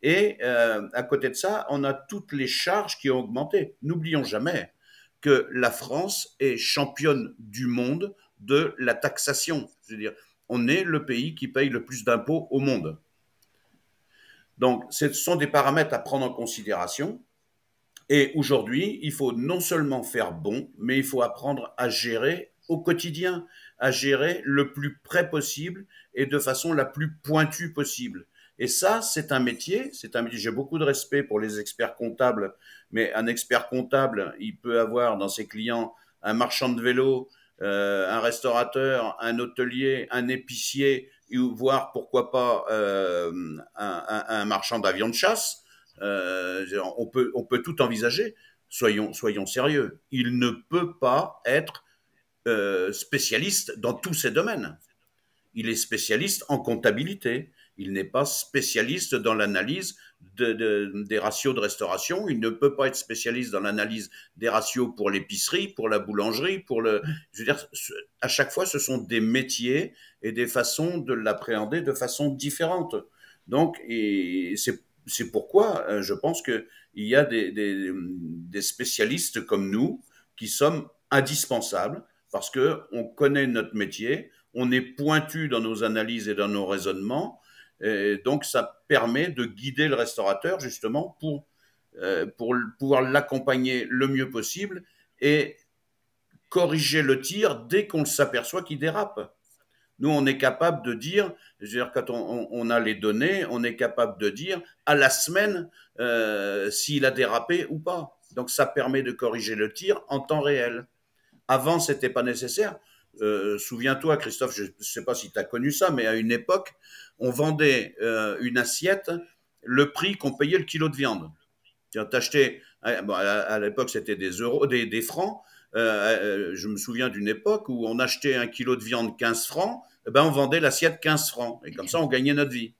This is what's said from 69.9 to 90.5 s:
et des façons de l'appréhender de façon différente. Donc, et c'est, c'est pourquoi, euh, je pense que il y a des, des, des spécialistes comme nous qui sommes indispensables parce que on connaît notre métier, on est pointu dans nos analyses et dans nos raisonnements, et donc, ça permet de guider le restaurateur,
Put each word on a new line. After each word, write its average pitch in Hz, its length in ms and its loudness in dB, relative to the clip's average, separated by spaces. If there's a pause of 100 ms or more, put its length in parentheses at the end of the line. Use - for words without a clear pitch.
et 110 100 -4
des 117 160 0
façons 160 520 0
de 127 140 -2
l'appréhender 110 680 -2
de 135 120 -2
façon 143 360 -2
différente. 151 640 -2 (520)
Donc, 143 300 2 (100)
et 98 680 0
c'est, - 280 -2 (240)
c'est - 240 -6
pourquoi, 196 580 2
euh, 104 120 0
je 98 120 -2
pense 165 280 -2
que 117 260 -4 (260)
il 104 140 -6
y 117 80 4
a 143 100 6
des, 110 260 -2
des, 98 420 -4
des 87 680 -8
spécialistes 123 840 -2
comme 98 260 0
nous 151 320 0 (340)
qui 113 100 -8
sommes 151 400 0 (220)
indispensables 135 960 0 (280)
parce - 200 -6
que 135 300 2 (100)
on 117 120 -6
connaît 139 440 2
notre 113 280 -2
métier, 110 560 -4 (220)
on 123 180 0
est 127 100 4
pointu 151 680 0
dans 120 100 2
nos 110 240 -2
analyses 110 460 -2
et 104 60 0
dans 101 120 2
nos 101 180 -2
raisonnements, 98 760 -2 (440)
et 101 380 0
donc, 139 220 0
ça - 420 -2
permet 131 400 2
de 127 180 -4
guider 127 440 -2
le 135 60 2
restaurateur, 113 680 0